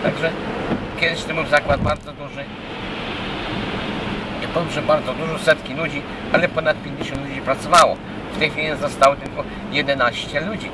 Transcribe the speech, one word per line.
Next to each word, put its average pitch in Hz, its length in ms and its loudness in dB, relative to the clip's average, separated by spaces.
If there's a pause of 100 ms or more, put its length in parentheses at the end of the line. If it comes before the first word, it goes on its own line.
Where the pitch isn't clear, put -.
Także 160 280 2 (680)
kiedyś 165 240 0
to 160 100 -4
był 156 120 0
zakład 143 360 4
bardzo 147 320 -2
duży. 139 300 -10 (2000)
Nie - 60 -4
powiem, 160 240 -2
że 147 100 -2
bardzo 143 320 2
dużo, 156 260 -4
setki 151 340 4
ludzi, 147 280 -4 (320)
ale 160 160 4
ponad 156 340 0
pięćdziesiąt - 440 -6
ludzi 139 140 -6
pracowało. - 560 6 (380)
W - 40 -4
tej 151 100 2
chwili 156 180 -2 (140)
zostało 139 340 6
tylko 139 280 -8 (280)
jedenaście 139 680 2
ludzi. 190 320 -4